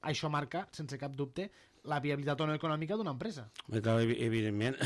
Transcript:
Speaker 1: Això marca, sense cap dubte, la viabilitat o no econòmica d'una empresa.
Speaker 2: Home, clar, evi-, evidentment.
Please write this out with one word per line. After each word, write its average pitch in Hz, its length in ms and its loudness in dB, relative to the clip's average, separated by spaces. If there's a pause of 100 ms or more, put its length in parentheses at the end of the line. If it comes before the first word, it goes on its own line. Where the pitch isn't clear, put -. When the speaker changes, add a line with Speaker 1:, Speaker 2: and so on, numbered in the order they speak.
Speaker 1:
Això 151 280 0
marca, 147 420 -2
sense 139 260 -8
cap 139 160 -6
dubte, 143 360 -4 (340)
la 147 160 0
viabilitat 143 400 0
o 156 60 2
no 151 80 2
econòmica 160 440 0
d'una 190 160 -2
empresa. 135 340 -6 (200)
Speaker 2:
Home, 110 140 0
clar, 113 200 6
evi-, 117 200 4
evidentment. 113 640 2